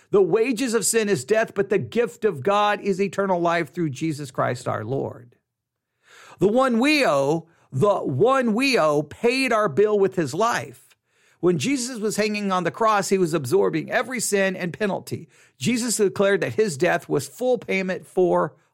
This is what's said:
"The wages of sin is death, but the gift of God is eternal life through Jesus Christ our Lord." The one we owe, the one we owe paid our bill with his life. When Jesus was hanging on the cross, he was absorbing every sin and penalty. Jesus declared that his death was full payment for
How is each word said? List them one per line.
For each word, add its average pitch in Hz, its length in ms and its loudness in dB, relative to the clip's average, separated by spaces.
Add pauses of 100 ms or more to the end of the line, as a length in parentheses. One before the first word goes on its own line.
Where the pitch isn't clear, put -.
(100)
"The 196 120 4
wages 226 520 0
of 208 120 0
sin 220 220 2
is 180 160 0
death, 220 300 0
but 196 160 -2
the 208 80 2
gift 214 460 -4
of 160 180 -2
God 208 380 2
is 196 200 -2
eternal 196 400 0
life 170 320 0
through 165 180 -2
Jesus 143 400 -6
Christ 123 380 -4
our 107 160 -4
Lord." 120 520 -8 (1000)
The 170 80 2
one 240 320 2
we 285 260 4
owe, 143 440 0 (240)
the 175 260 2
one 220 560 0
we 247 240 2
owe 151 240 2
paid 247 500 0
our 214 160 2
bill 208 300 2
with 190 160 2
his 147 200 -2
life. 185 600 -4 (440)
When 175 180 2
Jesus 247 400 -4
was 202 180 -4
hanging 208 360 -2
on 185 100 0
the 170 80 -2
cross, 214 380 2
he 196 100 2
was 170 160 0
absorbing 160 560 0
every 233 300 -2
sin 190 340 0
and 175 180 -6
penalty. - 560 -6 (300)
Jesus 226 380 -2
declared 196 460 2
that - 120 -4
his 208 220 0
death 165 320 0
was 147 200 -4
full 254 300 -2
payment 190 480 -6
for 175 480 0 (200)